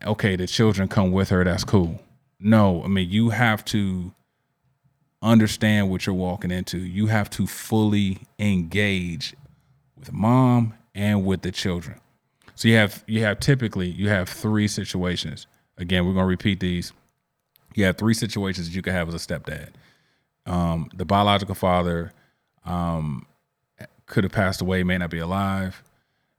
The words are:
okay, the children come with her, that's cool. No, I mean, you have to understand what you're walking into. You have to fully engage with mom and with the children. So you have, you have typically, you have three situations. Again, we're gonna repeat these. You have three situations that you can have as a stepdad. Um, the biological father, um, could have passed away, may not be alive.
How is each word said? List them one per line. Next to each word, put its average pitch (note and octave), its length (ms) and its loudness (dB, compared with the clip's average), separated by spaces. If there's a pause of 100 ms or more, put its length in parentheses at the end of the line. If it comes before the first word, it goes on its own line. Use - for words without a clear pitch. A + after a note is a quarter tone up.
okay, G#2 300 0
the F2+ 100 -2
children G2 420 2
come F#2+ 240 2
with F#2+ 180 2
her, F#2 140 4
that's F2 200 0
cool. F2 360 2 (400)
No, G2+ 440 4
I E2 40 -6
mean, F#2+ 220 0
you A2 220 2
have A2 340 0
to F#2 480 -4 (1080)
understand G#2+ 680 4
what F#2 160 -4
you're G2 100 -2
walking F2+ 360 -4
into. F2+ 260 -6
You F#2 300 -2
have G#2+ 240 0
to G2 140 -2
fully G#2 760 0 (180)
engage F#2 960 -2 (640)
with - 160 -16
mom A#2+ 600 4 (200)
and G#2 300 2
with F#2+ 160 0
the F2+ 100 -6
children. F2 480 -6 (560)
So - 120 0
you A2+ 80 8
have, G#2 320 2
you A2 160 -2
have G#2 160 0
typically, A2 500 0
you F2+ 200 -2
have F#2 200 0
three G#2+ 380 0
situations. F2+ 800 -4 (300)
Again, F2+ 280 0
we're F#2 80 0
gonna F#2 140 2
repeat F#2 320 0
these. F2+ 340 -4 (800)
You G2+ 120 2
have F2+ 120 2
three A2+ 160 2
situations F#2+ 560 -4
that F2 60 -8
you F#2 60 -4
can F#2 120 -4
have F2 140 -2
as E2 80 -6
a - 20 -8
stepdad. D#2 520 -10 (760)
Um, E2+ 480 -2
the F2+ 120 -8
biological G2 500 2
father, F2 580 0 (500)
um, E2 600 -4 (800)
could - 180 -2
have F#2 100 -2
passed F#2+ 280 0
away, F#2 220 0
may F2+ 140 0
not F2 120 -4
be E2+ 100 -6
alive. F#2+ 640 -4 (560)